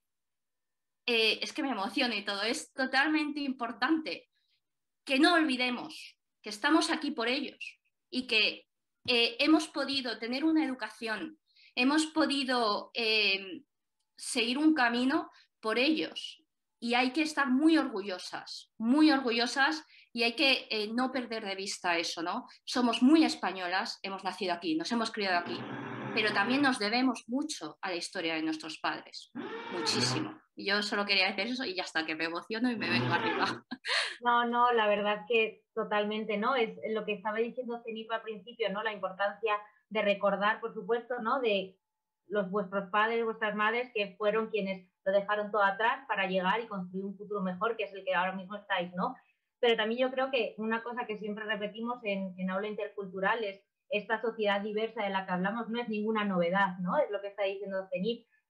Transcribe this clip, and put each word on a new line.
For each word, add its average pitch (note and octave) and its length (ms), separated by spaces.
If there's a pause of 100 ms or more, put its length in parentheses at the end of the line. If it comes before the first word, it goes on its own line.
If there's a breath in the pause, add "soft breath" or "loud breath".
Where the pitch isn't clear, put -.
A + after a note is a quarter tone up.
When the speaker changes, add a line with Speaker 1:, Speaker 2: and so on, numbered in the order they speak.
(1040)
Speaker 1:
eh, A3+ 380
es A3 100
que D4+ 80
me C#4 80
emociono A3+ 460
y G3+ 100
todo, G3+ 160
es A3 320
totalmente D4 680
importante B3+ 840 (800)
que C4 140
no F4 160
olvidemos B3+ 840 (240)
que - 80
estamos D#4 400
aquí D4 220
por A3+ 160
ellos B3+ 520 (300)
y B3+ 160
que, G#3+ 400 (400)
eh, A#3 320
hemos D4+ 300
podido C4+ 500
tener B3 260
una D#4 220
educación, A3 720 (380 soft breath)
hemos D4 320
podido, B3+ 880
eh, G3+ 680 (560)
seguir B3 400
un D#4 160
camino B3+ 560 (300 soft breath)
por G#3+ 180
ellos, - 600 (420)
y A#3 140
hay B3+ 180
que D#4 100
estar C#4+ 280
muy D4+ 280
orgullosas, G3 1000
muy C#4+ 340
orgullosas, C4 720 (260 loud breath)
y A#3 120
hay A#3 120
que, C4+ 340
eh, G#3+ 220
no B3+ 200
perder A3+ 340
de G3 100
vista F#3+ 420
eso, E3+ 260
¿no? G3+ 240 (180 loud breath)
Somos A#3+ 380
muy D4+ 200
españolas, F#3+ 800
hemos F#3+ 220
nacido F#3 300
aquí, F3 220
nos E3 160
hemos A3+ 200
criado F#3+ 260
aquí, F3 200 (580)
pero G#3+ 180
también A3+ 280
nos C4 180
debemos A#3 480
mucho B3 540
a F#3+ 80
la F3+ 60
historia E3+ 400
de D#3 60
nuestros D#3+ 380
padres, - 520 (400)
muchísimo. - 680 (160)
Y - 120
yo G3+ 140
solo G3+ 240
quería G3 220
decir G3+ 260
eso B3+ 100
y F#3 120
ya F3+ 80
está, D#3+ 220
que D#3+ 100
me D#3+ 100
emociono A3 460
y A#3 40
me F3+ 140
vengo F3 240
arriba. A3+ 320
<laughs> - 240 (520 loud breath)
Speaker 2:
No, A#3+ 240
no, A#3+ 280
la A3 140
verdad G#3 400
que A3+ 360 (100)
totalmente, G#3 640
¿no? A#3 180
Es G#3+ 220 (120)
lo G#3+ 160
que G#3 80
estaba G#3 240
diciendo A#3 480
Cenipa A3 300
al G#3+ 80
principio, G#3+ 460
¿no? G3+ 140
La A3 80
importancia G3+ 680 (320 loud breath)
de G#3 120
recordar, G3+ 580
por A3+ 140
supuesto, A#3 480
¿no? A#3+ 180
De G3+ 380 (500)
los, F#3 240
vuestros F#3+ 380
padres, A3+ 340
vuestras A3 320
madres, A3 400
que G3+ 220
fueron G#3+ 320
quienes F#3+ 400 (160)
lo F#3+ 80
dejaron G#3 380
todo G#3+ 120
atrás A3 440
para G3 200
llegar F#3 320
y A#3 80
construir F#3 380
un G3 120
futuro G#3 240
mejor, F#3 360
que G#3 80
es - 80
el G3 100
que F#3 100
ahora F#3 200
mismo F#3+ 220
estáis, F3+ 380
¿no? A3+ 220 (440 soft breath)
Pero A#3 160
también A3+ 260
yo C4 100
creo C4 200
que A#3+ 260
una A3+ 260
cosa A#3 220
que G#3+ 120
siempre G#3 280
repetimos A3 580
en, F#3+ 340
en F#3 120
Aula G3 180
Intercultural G#3 760
es G3 180 (280)
esta G#3 320
sociedad G#3 400
diversa G#3+ 420
de G3+ 60
la F#3+ 160
que F#3+ 60
hablamos G3+ 380
no A#3 120
es B3 80
ninguna G#3+ 340
novedad, F#3 560
¿no? F#3+ 180
Es C#4+ 120
lo G3+ 120
que G3+ 60
está G3+ 160
diciendo G3 480
Zenit, G#3+ 360 (220 soft breath)